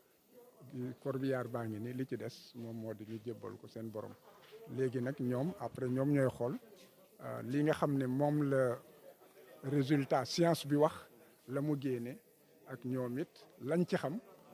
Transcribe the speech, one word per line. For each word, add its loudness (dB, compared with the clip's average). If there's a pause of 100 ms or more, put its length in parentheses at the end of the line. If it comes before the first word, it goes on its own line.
(1040)
Corbillard -2
baa -4
ngi -4
ni, -6
li -4
ci -4
des -10
moom -10
moo -6
di -12
ñu -8
jébbal -8
ko -18
seen -8
borom. -8 (600)
Léegi 0
nag -2
ñoom 0
après -4
ñoom 2
ñooy 6
xool, -2 (600)
euh, -8
li 2
nga 4
xam 2
ne 2
moom 2
la 4 (840)
résultat 2
science 4
bi 4
wax, 6 (540)
la -2
mu 2
génne -4 (500)
ak -12
ñoom -2
it -8 (140)
lañ 2
ci 0
xam -2 (360)